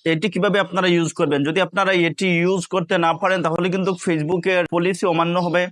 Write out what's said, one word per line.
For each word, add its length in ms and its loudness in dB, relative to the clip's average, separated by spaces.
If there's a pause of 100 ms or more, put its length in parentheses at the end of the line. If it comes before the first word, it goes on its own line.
(120)
এটি 220 -2
কিভাবে 300 0
আপনারা 240 -2
ইউজ 300 2
করবেন? 300 2
যদি 180 0
আপনারা 260 0 (160)
এটি 180 -2 (160)
ইউজ 200 0 (120)
করতে 200 -2 (100)
না 60 2 (100)
পারেন, 260 0
তাহলে 280 0
কিন্তু 160 -2 (140)
Facebook-এর 600 0 (100)
পলিসি 380 0
অমান্য 240 0 (100)
হবে, 240 0